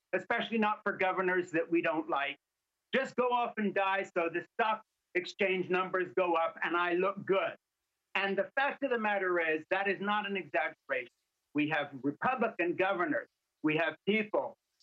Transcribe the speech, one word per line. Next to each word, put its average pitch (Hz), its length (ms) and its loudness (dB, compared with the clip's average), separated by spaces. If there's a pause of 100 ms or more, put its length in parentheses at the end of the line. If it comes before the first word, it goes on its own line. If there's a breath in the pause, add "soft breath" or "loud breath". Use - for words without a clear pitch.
(140)
especially 220 460 0
not 208 240 2
for 202 100 0
governors 185 580 2
that 165 180 0
we 170 120 4
don't 160 280 0
like. 143 280 -2 (560)
Just 247 220 0
go 247 140 2
off 240 280 0
and 202 160 0
die 196 320 0 (100)
so 170 160 2
the 170 120 -4 (100)
stock 220 300 0 (320)
exchange 185 540 -2
numbers 185 460 0
go 180 180 2
up 165 300 0
and 165 140 0
I 175 160 0
look 185 320 0
good. 185 300 2 (580)
And 196 240 0
the 190 180 0
fact 277 280 0
of 269 80 0
the 240 80 0
matter 196 400 0
is, 156 320 0
that 190 160 0
is 180 120 0
not 202 300 -2
an 196 80 -4
exaggeration. 156 720 -4 (460)
We 147 140 0
have 147 180 -2 (160)
Republican 175 720 0
governors. 175 540 0 (340)
We 156 140 2
have 165 180 0 (120)
people 190 480 0 (280)